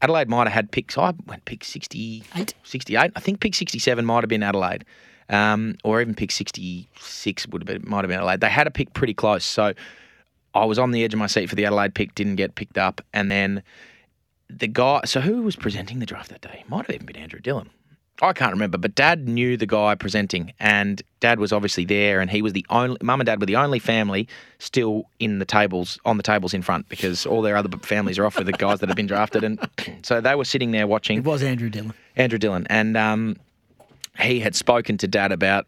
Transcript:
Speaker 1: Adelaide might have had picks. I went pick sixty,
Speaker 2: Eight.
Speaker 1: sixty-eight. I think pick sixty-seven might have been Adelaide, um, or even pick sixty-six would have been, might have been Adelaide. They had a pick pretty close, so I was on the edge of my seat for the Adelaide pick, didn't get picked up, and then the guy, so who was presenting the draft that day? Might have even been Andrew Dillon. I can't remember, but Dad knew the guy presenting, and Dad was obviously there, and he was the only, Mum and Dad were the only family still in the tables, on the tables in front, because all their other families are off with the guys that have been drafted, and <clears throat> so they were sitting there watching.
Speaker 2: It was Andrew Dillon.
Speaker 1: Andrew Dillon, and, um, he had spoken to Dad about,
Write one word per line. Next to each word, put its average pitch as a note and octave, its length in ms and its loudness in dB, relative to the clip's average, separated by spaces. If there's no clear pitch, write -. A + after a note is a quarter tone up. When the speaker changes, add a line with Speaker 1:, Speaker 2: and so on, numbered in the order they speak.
Speaker 1:
Adelaide D3 260 4
might A#2+ 180 4
have G#2 60 0
had G#2+ 180 0
picks. - 280 -4
I F2+ 160 4
went - 200 -14
pick - 180 -12
sixty, A2 580 -10
Speaker 2:
Eight. G3 160 -4
Speaker 1:
sixty-eight. - 520 0
I - 40 -12
think G3 200 -2
pick G#3 140 -2
sixty-seven A#2+ 500 0
might A#2 180 2
have A2+ 80 -2
been A2 120 0
Adelaide, G2 420 -2
um, G#2+ 560 2
or A2 160 2
even A#2 140 -2
pick G#2 180 -4
sixty-six - 1160 -8
would - 140 -8
have - 200 -8
been, - 80 -8
might G2+ 100 0
have F#2+ 80 -2
been F#2 100 -2
Adelaide. F#2 220 0
They A2 80 4
had D3 180 4
a D3 40 -2
pick - 240 -4
pretty A#2+ 180 0
close, G#2 320 2
so G#2 300 2
I G#2 100 6
was A2 140 2
on B2+ 140 2
the A#2 120 2
edge A2 80 -2
of A2 60 0
my G#2+ 80 0
seat G2 240 0
for - 60 -6
the G#2 100 2
Adelaide G2+ 280 2
pick, - 200 -2
didn't G2+ 220 -2
get F#2+ 180 -2
picked - 240 -8
up, F#2+ 240 0
and G2 180 0
then G2 320 0
the - 200 -6
guy, B2 360 2
so - 160 0
who A3 220 0
was G#3+ 140 -2
presenting G#2 420 -6
the A#2 80 -6
draft - 240 -14
that - 100 -20
day? - 280 -20
Might E3+ 180 -6
have - 80 -6
even - 120 -14
been - 100 -18
Andrew D#2 240 -18
Dillon. B2+ 280 -4
I F#2+ 120 2
can't B2+ 180 0
remember, F#2 280 0
but G2+ 180 -2
Dad D3 320 2
knew A#2+ 280 2
the A2 100 -2
guy G#2 280 4
presenting, F#2+ 640 -2
and G2+ 420 2
Dad A#2 180 4
was G#2 140 0
obviously G2+ 320 0
there, G2+ 360 2
and F#2 100 0
he G#2+ 120 0
was G#2+ 100 0
the F#2+ 180 -4
only, B2 300 2
Mum B2 200 0
and A#2+ 60 0
Dad A2 120 0
were G2+ 80 0
the F#2+ 100 0
only C#3 220 2
family G#2+ 480 0
still A2 460 0
in G#2+ 180 -2
the F#2+ 60 -2
tables, F#2 600 0
on A2+ 120 2
the G2+ 80 -2
tables F#2+ 280 2
in F#2+ 100 -2
front, F2+ 260 -2
because - 380 -4
all A2 160 2
their G#2 140 2
other G2+ 120 2
families G2+ 400 -2
are G2+ 80 4
off G2+ 100 0
with F#2 100 0
the G2 60 0
guys G2+ 280 2
that G2 80 -2
have F#2 80 0
been G#2+ 100 -2
drafted, G#2 380 0
and G#2+ 160 -2
<clears throat> - 180 -16
so A#2 180 0
they C3 140 4
were C#3+ 120 0
sitting B2+ 260 0
there G#2+ 160 2
watching. G#2+ 300 2
Speaker 2:
It C3 60 -2
was D3 200 0
Andrew A#2+ 260 0
Dillon. G#2+ 220 -6
Speaker 1:
Andrew A#2+ 220 2
Dillon, G2 320 0
and, A2 260 2
um, A2 400 0
he B2 220 2
had G#2+ 160 -2
spoken A#2 420 2
to G#2 80 -2
Dad G2 240 2
about, G2 380 2